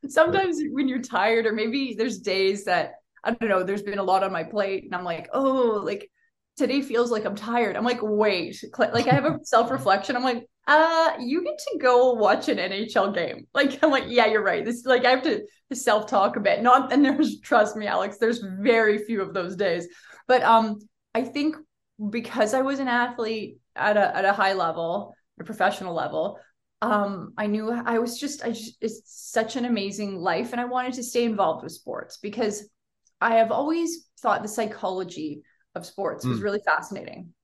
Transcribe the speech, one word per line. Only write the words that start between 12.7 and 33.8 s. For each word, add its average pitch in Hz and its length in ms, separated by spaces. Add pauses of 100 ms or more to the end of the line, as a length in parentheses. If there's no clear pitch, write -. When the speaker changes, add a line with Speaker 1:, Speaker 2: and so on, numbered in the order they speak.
Speaker 1:
H 208 240
L 202 160
game." - 420
Like, 277 300
I'm 311 80
like, 262 160
"Yeah, 233 200
you're 208 160
right." 185 200
This, 233 220
like, 254 200
I 247 60
have 262 120
to, 285 220 (240)
to 269 60
self-talk 208 640
a 220 40
bit. 196 200
Not, 254 320
and 285 100
there's, 269 380
trust 214 340
me, 208 120
Alex, 190 300
there's 233 240
very 208 580
few 208 220
of 165 120
those 185 220
days. 175 320 (400)
But, 254 160
um, 220 360 (340)
I 240 100
think 294 320 (540)
because 233 440
I 262 80
was 269 180
an 269 80
athlete 240 680 (180)
at 208 220
a, 202 180
at 196 100
a 196 80
high 196 200
level, 165 640 (240)
a 165 40
professional 196 500
level, 156 440 (440)
um, 202 560
I 208 100
knew 214 240
I 240 280
was 240 200
just, - 240
I 240 80
just, 214 300
it's 208 240
such - 500
an 240 100
amazing 202 520
life. 190 340
And 240 100
I 247 40
wanted 247 280
to 254 100
stay 240 200
involved 202 400
with - 100
sports - 480
because 208 480 (500)
I 226 160
have 226 160
always 330 560 (140)